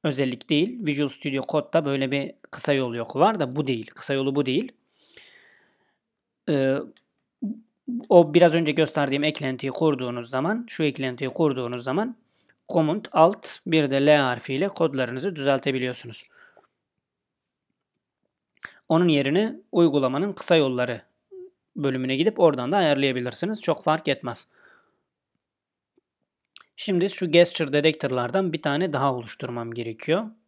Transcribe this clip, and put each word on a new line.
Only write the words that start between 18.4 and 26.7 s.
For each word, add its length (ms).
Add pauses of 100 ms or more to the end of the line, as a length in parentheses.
Onun 200
yerine 480 (160)
uygulamanın 600
kısa 240
yolları 460 (760)
bölümüne 400
gidip 240
oradan 320
da 40
ayarlayabilirsiniz. 840
Çok 220
fark 240
etmez. 400 (2250)